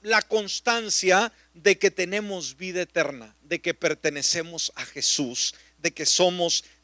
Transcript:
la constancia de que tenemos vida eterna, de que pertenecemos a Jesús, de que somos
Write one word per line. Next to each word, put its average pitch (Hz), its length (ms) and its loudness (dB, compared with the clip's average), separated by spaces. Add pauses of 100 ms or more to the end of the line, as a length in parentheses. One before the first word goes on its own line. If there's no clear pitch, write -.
la 214 220 2
constancia 214 1080 2 (220)
de 185 260 2
que 196 120 4
tenemos 185 680 -6
vida 180 240 -6
eterna, 139 600 -4
de 160 180 -6
que 165 140 -2
pertenecemos 160 1040 -2
a 151 100 -10
Jesús, - 680 -2 (220)
de 165 160 -4
que 151 140 -6
somos 180 580 2 (200)